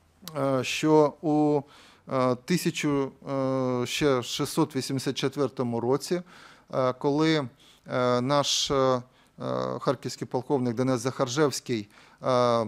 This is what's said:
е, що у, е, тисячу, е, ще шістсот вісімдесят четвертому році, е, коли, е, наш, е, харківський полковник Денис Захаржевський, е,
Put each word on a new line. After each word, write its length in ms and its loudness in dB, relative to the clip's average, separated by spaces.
е, 260 0
що 580 4
у, 400 2
е, 220 2
тисячу, 760 -2
е, 560 -2
ще 380 0
шістсот 520 -2
вісімдесят 420 -4
четвертому 640 -2
році, 420 -2
е, 200 2
коли, 540 0
е, 340 2
наш, 500 0
е, 300 2
харківський 480 -4
полковник 480 -2
Денис 260 0
Захаржевський, 880 -2
е, 440 2